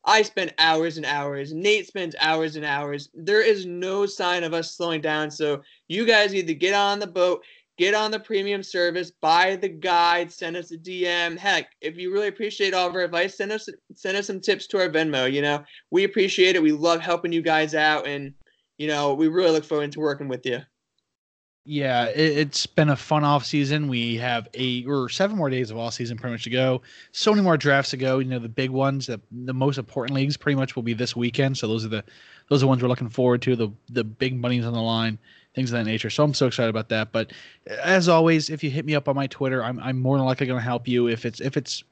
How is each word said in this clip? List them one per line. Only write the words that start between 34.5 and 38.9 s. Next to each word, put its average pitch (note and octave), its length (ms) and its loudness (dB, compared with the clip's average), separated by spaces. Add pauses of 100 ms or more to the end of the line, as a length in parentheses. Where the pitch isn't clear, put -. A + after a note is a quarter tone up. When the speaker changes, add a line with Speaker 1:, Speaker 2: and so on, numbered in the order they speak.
Speaker 2:
on A#2 100 -4
the A2+ 60 -2
line, A2+ 380 -2 (380)
things B2+ 160 -2
of A#2+ 60 0
that A2 120 -2
nature. A2 180 -2
So D3 140 0
I'm D3 120 4
so C3+ 120 2
excited A#2 240 0
about A2 200 -4
that. A2 200 0
But A2+ 220 -2 (340)
as E3+ 420 2
always, E3 400 6
if D3+ 140 -6
you D3+ 80 -2
hit C#3+ 140 -4
me D3+ 100 -2